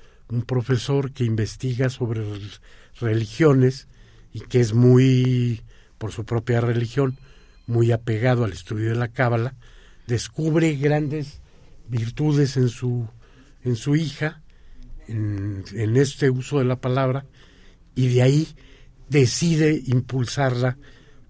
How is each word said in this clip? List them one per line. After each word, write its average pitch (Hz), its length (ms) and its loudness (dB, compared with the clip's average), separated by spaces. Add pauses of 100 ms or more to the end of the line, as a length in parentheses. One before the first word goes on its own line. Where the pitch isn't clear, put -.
(300)
un 120 140 -4
profesor 127 680 -2
que 123 120 -6
investiga 117 680 -2
sobre 113 320 -4
rel-, 101 380 -10 (420)
religiones 127 840 2 (460)
y 110 80 -10
que - 180 0
es 110 140 2
muy, 123 880 4 (360)
por 107 140 -8
su 110 120 -8
propia 117 380 -2
religión, 120 560 -2 (480)
muy 117 260 2
apegado 117 540 0
al 95 80 -4
estudio 107 360 -6
de 117 60 -2
la 120 140 -2
cábala, 120 460 0 (500)
descubre 156 720 0
grandes 147 640 -2 (480)
virtudes 135 640 0
en 127 140 2
su, 120 400 -6 (540)
en 123 120 -2
su 143 200 -2
hija, 156 460 -4 (680)
en, 104 560 -6 (100)
en 110 240 0
este 139 320 2
uso 127 300 -2
de 127 60 2
la 127 120 0
palabra, 131 480 -2 (680)
y 127 140 2
de 123 120 4
ahí 143 260 4 (600)
decide 151 760 2
impulsarla 127 920 0 (520)